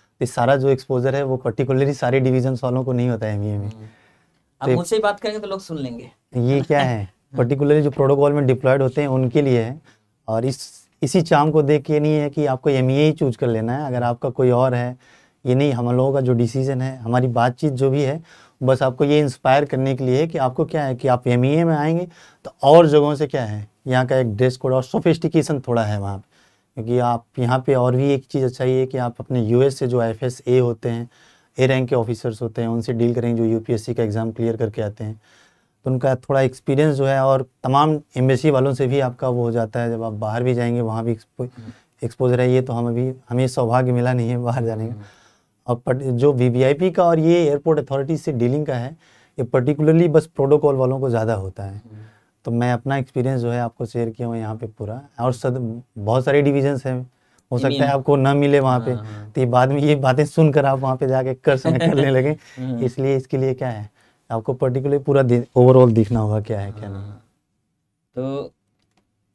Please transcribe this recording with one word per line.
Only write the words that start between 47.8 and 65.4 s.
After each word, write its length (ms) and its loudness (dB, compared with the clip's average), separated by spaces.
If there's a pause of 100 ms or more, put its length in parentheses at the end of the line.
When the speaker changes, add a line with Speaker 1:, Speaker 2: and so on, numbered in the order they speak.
Speaker 1:
से 160 -4
डीलिंग 340 0
का 80 -4
है, 220 -8 (420)
ये 60 -2
particularly 640 2
बस 180 4
प्रोटोकॉल 480 2
वालों 260 0
को 100 -2
ज़्यादा 240 0
होता 280 -8
है। 100 -10
Speaker 2:
हम्म। 300 -18 (420)
Speaker 1:
तो 60 -6
मैं 220 0
अपना 240 -4
एक्सपीरियंस 440 -4
जो 100 -2
है 100 -2
आपको 260 -6
शेयर 240 -4
किया 180 -8
हूँ 80 -6
यहाँ 200 -8
पे 100 -10
पूरा। 360 -10 (180)
और 120 0
सद-, 480 -4 (180)
बहुत 260 0
सारे 180 2
डिवीजन्स 440 0
हैं, 240 -6 (420)
हो 60 0
सकता 160 0
है 60 -2
Speaker 2:
मीन- 120 0
Speaker 1:
आपको 240 2
ना 180 4
मिले 260 4
वहाँ 200 2
पे। 120 -4
Speaker 2:
हाँ, 120 -6
हाँ। 260 -16
Speaker 1:
तो 100 -4
ये 60 2
बाद 220 4
में 120 0
ये 140 4
बातें 320 2
सुनकर 380 4
आप 140 2
वहाँ 180 -2
पे 100 -2
जाके 280 0
कर 220 2
समय 220 0
करने 320 2
लगे। 260 2 (120)
Speaker 2:
<laughs> 100 -20
हम्म। 260 -6
Speaker 1:
इसलिए 320 -2
इसके 200 -6
लिए 180 -2
क्या 160 -6
है, 200 -10 (400)
आपको 240 -4
particularly 500 -2
पूरा 180 2
दे-, 220 2 (140)